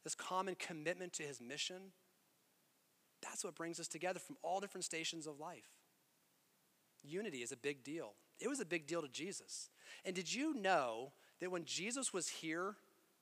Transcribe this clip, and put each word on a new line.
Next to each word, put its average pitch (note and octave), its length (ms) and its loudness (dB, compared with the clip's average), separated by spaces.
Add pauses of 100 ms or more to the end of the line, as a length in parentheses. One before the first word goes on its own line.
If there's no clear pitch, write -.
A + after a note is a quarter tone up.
this D#3 100 -2
common F#3 400 2
commitment F3 600 0
to - 80 -2
his C#3+ 160 -4
mission. F3+ 540 -4 (1300)
That's - 240 -4
what F3 100 -2
brings E3 240 -2
us D#3+ 100 -4
together F3 300 0
from D3+ 240 -10
all F3+ 180 4
different F#3+ 260 -4
stations D#3+ 400 -2
of D3 120 -6
life. D3+ 300 -10 (1400)
Unity D#3 380 -2
is A#2+ 100 -4
a C#3 60 -8
big C#3 260 -2
deal. C#3 300 -4 (260)
It G#3+ 80 2
was C4+ 120 2
a G#3+ 40 0
big D#3+ 220 0
deal E3 160 2
to D3 60 -4
Jesus. D3 600 -4 (380)
And F#3+ 100 2
did E3+ 160 0
you C#4+ 220 4
know C#3+ 580 6 (280)
that F3+ 100 0
when F3 160 0
Jesus A#3 440 0
was - 180 0
here F3 480 0 (460)